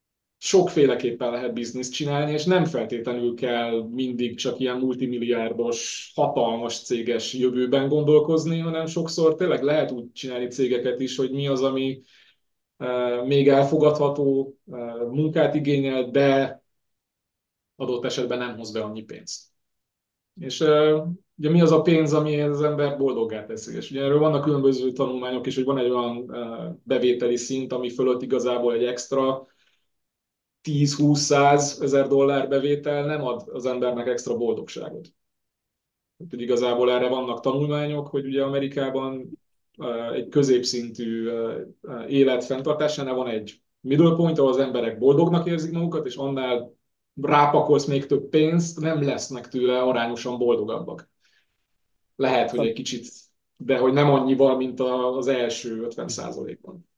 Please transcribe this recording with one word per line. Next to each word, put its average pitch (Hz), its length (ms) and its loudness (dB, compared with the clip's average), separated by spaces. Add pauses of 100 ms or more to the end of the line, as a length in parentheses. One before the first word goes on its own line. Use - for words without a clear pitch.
(380)
sokféleképpen 127 920 2
lehet 120 240 -4
bizniszt 120 380 -8
csinálni, 147 400 -2
és 151 120 -4
nem 180 200 4
feltétlenül 120 720 -4
kell 117 560 -2
mindig 123 460 -4
csak 120 240 -6
ilyen 127 180 -2
multimilliárdos, 120 1400 -4
hatalmas 117 680 -2
céges 117 520 -4
jövőben 127 540 2
gondolkozni, 151 680 4
hanem 160 280 -4
sokszor 165 480 0
tényleg 151 280 0
lehet 143 280 0
úgy 120 220 -10
csinálni 127 340 -8
cégeket 123 540 -2
is, 127 160 -4
hogy 131 140 -2
mi 139 160 -4
az, 135 160 0
ami, 135 380 -2 (760)
ö, 123 500 -2
még 139 220 4
elfogadható, 139 1080 2 (120)
ö, 120 400 -8
munkát 151 440 0
igényel, 135 560 0
de 135 520 2 (1120)
adott 123 280 -4
esetben 123 340 -4
nem 120 180 -8
hoz 110 160 -14
be 110 100 -4
annyi 107 200 -8
pénzt. - 520 -16 (840)
És, 135 200 -10
ö, 151 420 4 (360)
ugye 151 120 0
mi 175 100 6
az 160 120 8
a 156 100 6
pénz, 160 300 4
ami 151 280 2
az 147 220 0
ember 147 360 0
boldoggá 113 480 -2
teszi? 113 300 -12
És - 140 -10
ugye 135 120 -6
erről 139 160 2
vannak 151 240 2
különböző 135 500 2
tanulmányok 127 540 -4
is, 123 80 -4
hogy 131 100 -2
van 135 140 0
egy 123 120 2
olyan, 120 440 -4
ö, 113 340 -10 (140)
bevételi 120 540 2
szint, 127 360 -6
ami 123 180 -4
fölött 127 320 0
igazából 120 520 0
egy 117 100 0
extra 135 640 -2 (1120)
tíz, 143 360 0
húsz, 147 240 4
száz 143 600 4
ezer 139 260 2
dollár 139 420 2
bevétel 143 580 0
nem 147 160 -4
ad 117 300 -6
az 123 140 -8
embernek 123 400 -2
extra 120 300 -2
boldogságot. - 760 -6 (1040)
Tehát, - 160 -16
hogy 120 100 -10
igazából 123 500 2
erre 123 160 2
vannak 123 320 -4
tanulmányok, 147 680 -2
hogy 135 180 -4
ugye 135 160 -2
Amerikában, 135 880 -4 (480)
ö, 117 340 -6
egy 123 160 -6
középszintű, 120 1000 0
ö, 113 340 -4 (200)
ö, 117 260 -12
élet 131 380 4
fenntartásánál 147 720 -2
van 127 140 -2
egy 107 340 -8 (180)
middle 151 340 4
point, 165 240 2
ahol 135 120 4
az 127 80 2
emberek 117 400 -2
boldognak 160 480 4
érzik 165 260 -2
magukat, 165 340 -4
és - 80 -8
annál 131 580 -2 (500)
rápakolsz 147 640 4
még 139 200 0
több - 220 0
pénzt, 165 520 2
nem 156 220 0
lesznek 127 460 -4
tőle 127 340 2
arányosan 120 560 -2
boldogabbak. 110 720 -2 (1080)
Lehet, 131 340 0
hogy 120 160 -2
egy 113 60 0
kicsit, - 360 -8 (480)
de 127 220 0
hogy 131 140 4
nem 139 180 6
annyival, 131 460 4
mint 127 240 -4
a, 127 360 -2
az 127 100 -4
első 117 560 -2
ötven 117 260 -8
százalékban. - 880 -12